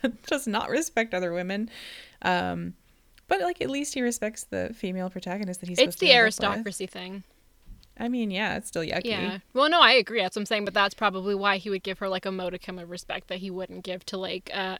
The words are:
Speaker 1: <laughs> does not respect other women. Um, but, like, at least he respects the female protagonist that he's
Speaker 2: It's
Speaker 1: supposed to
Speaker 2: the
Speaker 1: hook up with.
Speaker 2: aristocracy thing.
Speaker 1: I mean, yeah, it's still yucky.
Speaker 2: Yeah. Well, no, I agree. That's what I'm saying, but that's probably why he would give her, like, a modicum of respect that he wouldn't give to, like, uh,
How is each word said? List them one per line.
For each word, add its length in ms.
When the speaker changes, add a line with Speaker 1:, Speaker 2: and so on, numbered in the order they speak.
Speaker 1:
<laughs> 140
does 220
not 200
respect 460
other 180
women. 380
Um, 520
but, 120
like, 220
at 80
least 240
he 80
respects 420
the 300
female 360
protagonist 500
that 80
he's 100
Speaker 2:
It's 160
Speaker 1:
supposed 60
to 60
Speaker 2:
the 0
Speaker 1:
hook 100
up 20
with. 60
Speaker 2:
aristocracy 600
thing. 360
Speaker 1:
I 80
mean, 220
yeah, 260
it's 120
still 160
yucky. 220
Speaker 2:
Yeah. 320
Well, 140
no, 120
I 100
agree. 320
That's 140
what 60
I'm 40
saying, 180
but 80
that's 220
probably 400
why 220
he 120
would 140
give 160
her, 100
like, 180
a 40
modicum 480
of 120
respect 360
that 120
he 120
wouldn't 320
give 240
to, 100
like, 380
uh, 260